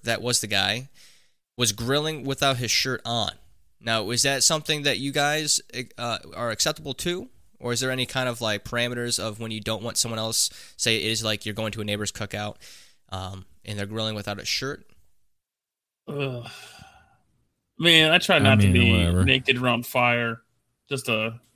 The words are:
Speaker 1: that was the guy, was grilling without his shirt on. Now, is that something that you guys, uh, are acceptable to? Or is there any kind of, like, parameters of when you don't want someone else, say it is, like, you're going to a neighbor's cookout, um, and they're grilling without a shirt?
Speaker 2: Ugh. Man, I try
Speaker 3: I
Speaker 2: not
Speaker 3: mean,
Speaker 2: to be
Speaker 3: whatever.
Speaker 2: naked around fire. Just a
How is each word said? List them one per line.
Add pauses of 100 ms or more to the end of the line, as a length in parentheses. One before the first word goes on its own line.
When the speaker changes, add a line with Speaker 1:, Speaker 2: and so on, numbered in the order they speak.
Speaker 1:
that
was
the
guy, (680)
was
grilling
without
his
shirt
on. (500)
Now,
is
that
something
that
you
guys, (380)
uh, (160)
are
acceptable
to? (320)
Or
is
there
any
kind
of,
like,
parameters
of
when
you
don't
want
someone
else, (260)
say
it
is,
like,
you're
going
to
a
neighbor's
cookout, (540)
um, (200)
and
they're
grilling
without
a
shirt? (1200)
Speaker 2:
Ugh. (1300)
Man,
I
try
Speaker 3:
I
Speaker 2:
not
Speaker 3:
mean,
Speaker 2:
to
be
Speaker 3:
whatever.
Speaker 2:
naked
around
fire. (480)
Just
a (180)